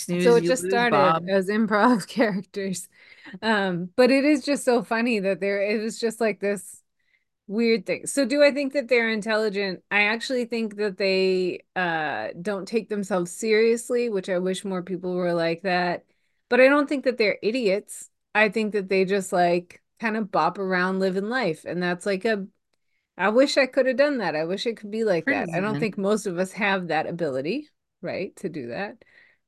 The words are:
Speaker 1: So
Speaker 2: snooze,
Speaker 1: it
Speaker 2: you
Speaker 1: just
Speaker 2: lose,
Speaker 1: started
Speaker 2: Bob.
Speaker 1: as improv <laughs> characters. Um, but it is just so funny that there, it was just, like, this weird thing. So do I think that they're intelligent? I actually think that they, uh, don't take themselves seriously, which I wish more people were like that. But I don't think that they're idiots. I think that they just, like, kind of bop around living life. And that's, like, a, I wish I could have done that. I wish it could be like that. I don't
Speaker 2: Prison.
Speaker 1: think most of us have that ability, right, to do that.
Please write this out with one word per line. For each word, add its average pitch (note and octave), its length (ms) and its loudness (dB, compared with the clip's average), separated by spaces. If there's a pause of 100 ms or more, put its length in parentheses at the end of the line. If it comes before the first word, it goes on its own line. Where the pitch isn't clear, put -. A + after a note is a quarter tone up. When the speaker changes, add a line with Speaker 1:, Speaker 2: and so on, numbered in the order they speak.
(180)
Speaker 1:
So F3+ 180 6
Speaker 2:
snooze, - 0 -
Speaker 1:
it G3 80 4
Speaker 2:
you - 20 0
Speaker 1:
just E3+ 180 0
Speaker 2:
lose, - 20 -4
Speaker 1:
started A#3+ 240 2
Speaker 2:
Bob. E3 400 4
Speaker 1:
as F#3+ 180 2
improv G#3+ 600 2
<laughs> - 20 -18
characters. G3 800 -2 (520)
Um, F#3+ 540 0
but B3 160 6
it C4+ 140 4
is D4 200 4
just C#4+ 200 -2
so A#3+ 180 2
funny A#3 360 0
that F#3+ 200 -2
there, G3+ 220 -2
it G#3 200 0
was A3 180 -6
just, A3+ 220 -4
like, G#3 200 0
this G3+ 420 -6 (640)
weird A3+ 380 0
thing. E3+ 220 -6
So C#4 180 0
do C#4+ 180 4
I C#4+ 80 8
think C4+ 220 -4
that C#4 160 -2
they're A#3 200 2
intelligent? G#3+ 800 -2
I G3+ 120 2
actually A#3 420 -2
think A3+ 320 -6
that G#3 200 -4
they, F#3+ 680 0 (100)
uh, D#3 540 -2 (120)
don't G3 260 -6
take A3+ 220 -4
themselves F#3+ 420 -2
seriously, A#3 800 0
which F#3+ 200 -4
I F3+ 100 0
wish F#3 260 -4
more F#3 180 -4
people F3+ 320 -6
were F3+ 180 0
like E3 300 -2
that. F3+ 420 -2 (440)
But B3 120 6
I C4 80 10
don't C#4+ 200 2
think C#4 160 -2
that B3 120 0
they're G3+ 260 0
idiots. G#3 640 -2 (260)
I G#3+ 140 4
think G#3+ 240 -4
that G3 160 -4
they F#3+ 160 2
just, F#3+ 280 -2
like, F3 480 2 (180)
kind A3 180 -4
of G#3+ 140 -6
bop F3 280 0
around F#3 400 0
living F#3+ 300 -2
life. A3+ 360 -4
And E3 180 -6
that's, F3 220 -4
like, G3 200 -2
a, G#3 220 -2 (680)
I F3+ 120 2
wish C4 280 4
I C#4 80 4
could B3+ 220 2
have B3+ 100 0
done C#4 220 2
that. E3+ 160 -2
I D#3 100 0
wish F3+ 200 -4
it A#3 120 -4
could G#3 140 -14
be A3 120 -4
like F3+ 260 2
that. G3 240 0
I E3+ 60 0
don't G#3+ 180 -2
Speaker 2:
Prison. - 20 -2
Speaker 1:
think A3 180 -4
most G3+ 300 0
of F3 120 -4
us F#3+ 140 -2
have G3 340 0
that D#3 200 0
ability, E3 640 -4 (320)
right, D#3+ 360 -6
to F#3+ 120 -6
do D3+ 200 -10
that. F#3+ 340 -10 (440)